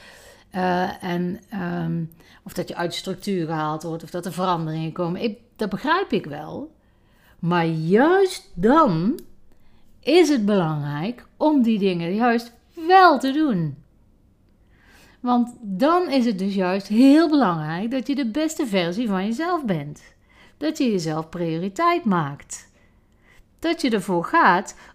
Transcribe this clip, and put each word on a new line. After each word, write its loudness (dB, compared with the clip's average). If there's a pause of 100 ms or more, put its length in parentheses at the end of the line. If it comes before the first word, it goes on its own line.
(500)
Eh, -4
en, -4 (100)
ehm, -4 (400)
of -16
dat -6
je -12
uit -6
je -10
structuur -6
gehaald -4
wordt, -8
of -18
dat -8
er -8
veranderingen -2
komen. -4
Ik, -4 (180)
dat -4
begrijp -2
ik -2
wel. -12 (640)
Maar 0
juist 2
dan 2 (800)
is 4
het 2
belangrijk -2 (120)
om 4
die 2
dingen 0
juist 0 (340)
wel 8
te -2
doen. -2 (1400)
Want 0
dan 0
is 2
het -2
dus -4
juist -2
heel 6
belangrijk 0
dat -4
je -2
de -2
beste -4
versie -2
van -2
jezelf -4
bent. -6 (560)
Dat -4
je 0
jezelf -4
prioriteit -2
maakt. -4 (920)
Dat -4
je 0
ervoor -2
gaat 2 (200)